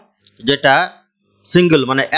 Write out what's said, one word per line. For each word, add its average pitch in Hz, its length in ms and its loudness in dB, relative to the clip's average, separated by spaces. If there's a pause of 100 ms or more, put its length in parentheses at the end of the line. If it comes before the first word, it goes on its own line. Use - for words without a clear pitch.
(480)
যেটা 139 260 2 (800)
সিঙ্গেল 170 380 2
মানে 135 120 -2 (140)